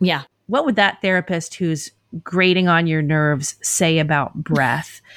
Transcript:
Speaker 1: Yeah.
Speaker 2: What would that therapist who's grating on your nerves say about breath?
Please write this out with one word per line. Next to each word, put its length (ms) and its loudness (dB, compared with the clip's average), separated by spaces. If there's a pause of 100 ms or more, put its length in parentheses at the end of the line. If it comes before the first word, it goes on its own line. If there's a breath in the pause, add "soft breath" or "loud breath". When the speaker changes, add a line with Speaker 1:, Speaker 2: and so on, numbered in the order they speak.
Speaker 1:
Yeah. 220 0 (240)
Speaker 2:
What 180 0
would 120 0
that 260 0
therapist 540 -2
who's 340 -4 (340)
grating 440 2
on 180 4
your 160 0
nerves 580 0
say 380 0
about 440 -2
breath? 600 -2 (140 loud breath)